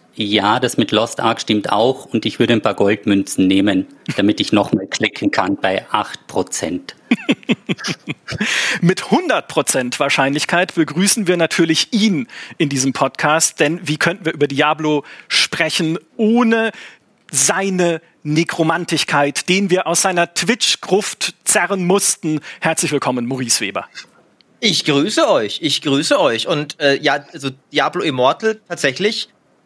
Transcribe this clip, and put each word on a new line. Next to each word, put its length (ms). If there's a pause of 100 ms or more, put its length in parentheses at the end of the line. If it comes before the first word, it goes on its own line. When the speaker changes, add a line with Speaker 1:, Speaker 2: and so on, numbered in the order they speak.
(160)
Speaker 1:
ja, 440
das 160
mit 160
Lost 300
Ark 180
stimmt 320
auch. 320
Und 220
ich 140
würde 120
ein 100
paar 120
Goldmünzen 760
nehmen, 400 (300)
damit 240
ich 100
nochmal 360
klicken 440
kann 240
bei 360
acht 360
Prozent. 680 (800)
Speaker 2:
<laughs> 1040
Mit 300
hundert 360
Prozent 500
Wahrscheinlichkeit 800
begrüßen 500
wir 120
natürlich 560
ihn 340 (300)
in 100
diesem 240
Podcast. 680
Denn 260
wie 80
könnten 300
wir 80
über 160
Diablo 560 (240)
sprechen 680 (200)
ohne 560 (580)
seine 680 (200)
Nekromantigkeit, 1300
den 200
wir 180
aus 140
seiner 320
Twitch-Gruft 1120
zerren 420
mussten? 540 (200)
Herzlich 320
willkommen, 340
Maurice 360
Weber. 260 (720)
Speaker 3:
Ich 260
grüße 440
euch, 320
ich 200
grüße 380
euch. 280
Und, 320
äh, 200
ja, 240 (100)
also 160 (240)
Diablo 300
Immortal 640
tatsächlich 640 (360)